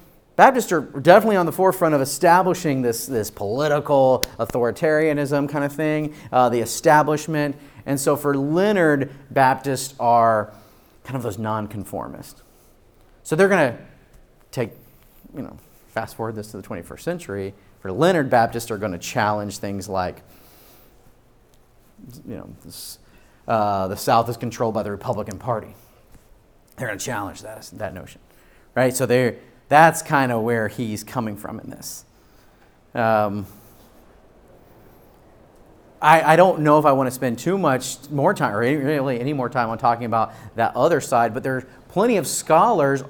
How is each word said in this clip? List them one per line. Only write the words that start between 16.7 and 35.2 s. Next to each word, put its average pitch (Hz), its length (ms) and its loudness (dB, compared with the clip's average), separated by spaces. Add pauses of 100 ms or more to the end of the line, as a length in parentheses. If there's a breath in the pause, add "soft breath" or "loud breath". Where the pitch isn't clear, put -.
century. 101 500 -8 (280 soft breath)
For 95 100 -12
Leonard, 147 400 0
Baptists 117 400 0
are 107 80 -4
gonna 98 180 -4
challenge 104 600 -4
things 101 300 -8
like, 92 340 -6 (2000 soft breath)
you 117 120 -14
know, 50 120 -16 (160)
this, - 360 -18 (480 soft breath)
uh, 104 400 -2
the 101 80 -6
South 117 320 2
is 120 80 -8
controlled 113 380 -6
by 107 100 -4
the 104 80 -6
Republican 104 480 -8
Party. 117 340 -8 (1000 soft breath)
They're 123 100 -8
gonna 101 140 -8
challenge 101 420 -8
that, - 300 -18
that 90 200 -10
notion, - 280 -18 (560 soft breath)
right? 127 180 2
So 131 100 0
they're, 123 340 2 (300 loud breath)
that's 156 320 6
kinda 127 400 0
where 113 280 -2
he's 107 360 -8
coming 110 320 -8
from - 240 -14
in - 80 -16
this. - 380 -16 (880 soft breath)
Um, 107 500 0 (2500 loud breath)